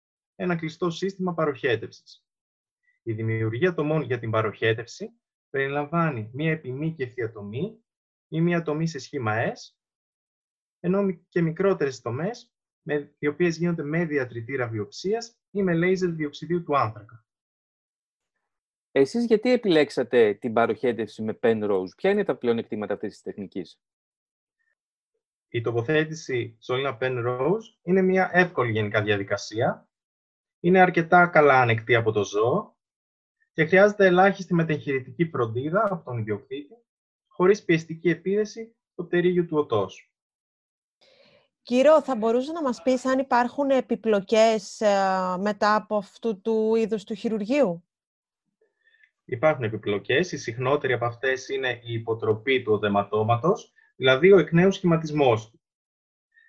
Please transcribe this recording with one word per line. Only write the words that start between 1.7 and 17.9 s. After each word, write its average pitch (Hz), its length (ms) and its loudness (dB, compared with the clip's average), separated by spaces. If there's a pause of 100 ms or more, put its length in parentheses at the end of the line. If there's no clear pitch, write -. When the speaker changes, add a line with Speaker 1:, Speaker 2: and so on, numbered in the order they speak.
Speaker 1:
Η 113 100 -6
δημιουργία 113 600 -2
τομών 156 280 -2
για 123 180 -4
την 113 120 -8
παροχέτευση 110 920 -4 (300)
περιλαμβάνει 143 840 -2
μία 156 180 -2
επιμήκευτη 139 720 -6
ατομή 110 600 -10 (440)
ή 156 140 -4
μία 175 160 2
ατομή 160 300 -4
σε 160 120 -10
σχήμα 123 520 -4
S, - 20 -8 (1300)
ενώ 190 240 0
μι-, 190 260 -4
και 180 120 -2
μικρότερες 165 600 0
τομές, 143 520 -8 (280)
με, 147 380 -6
οι 147 80 -4
οποίες 160 300 -2
γίνονται 165 260 -4
με 160 220 -2
διατριτήρα 127 640 -4
βιοψίας 185 720 -6 (120)
ή 202 120 -4
με 180 100 0
λέιζερ 180 360 0
διοξιδίου 160 540 -6
του 147 140 -2
άνθρακα. - 480 -6 (1700)